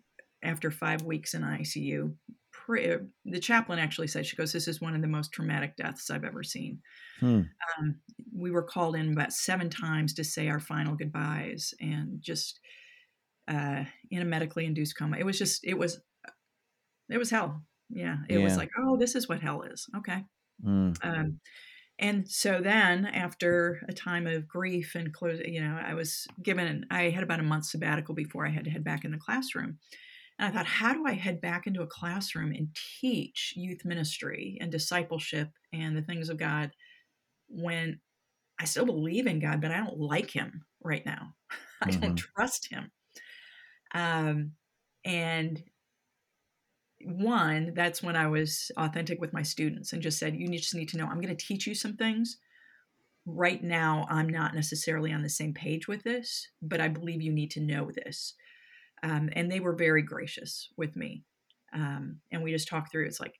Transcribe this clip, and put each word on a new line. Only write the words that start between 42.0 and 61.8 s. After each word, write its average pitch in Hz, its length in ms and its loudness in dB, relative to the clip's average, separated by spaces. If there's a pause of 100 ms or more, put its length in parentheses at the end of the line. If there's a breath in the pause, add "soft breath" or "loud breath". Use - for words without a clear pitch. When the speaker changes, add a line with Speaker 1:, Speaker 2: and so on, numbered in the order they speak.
Speaker 2:
Mm-hmm. 87 140 2
Speaker 1:
trust - 540 -2
him." - 220 -8 (1000 loud breath)
Um, 156 600 2 (500)
and 165 600 0 (1400)
one, 170 720 2
that's 175 280 2
when 170 140 0
I 160 100 6
was 156 500 2
authentic 165 440 0
with 160 120 -2
my 160 100 -2
students 156 500 -2
and 165 100 -2
just 156 160 0
said, 156 180 0
"You 175 120 -2
need, 170 100 -2
just - 160 -2
need 160 160 -4
to 170 80 -4
know, 160 80 -2
I'm 165 140 -2
gonna 185 160 -2
teach 196 300 -4
you 214 80 -2
some 214 220 -4
things. 226 420 0 (880 soft breath)
Right 175 360 2
now, 160 480 4
I'm 156 180 4
not 160 260 0
necessarily 156 580 0
on 151 100 0
the 147 60 -2
same 151 260 -2
page 160 340 -4
with 202 160 -4
this, 240 440 -4 (140)
but 160 180 0
I 160 80 4
believe 160 340 -2
you 156 100 2
need 151 200 2
to 156 80 -4
know 151 320 0
this." - 420 -8 (720 loud breath)
Um, 151 300 2
and 170 180 2
they 185 80 0
were 175 160 2
very 160 260 6
gracious - 720 -8
with 156 200 -4
me. - 280 -8 (480)
Um, 143 480 -4 (120)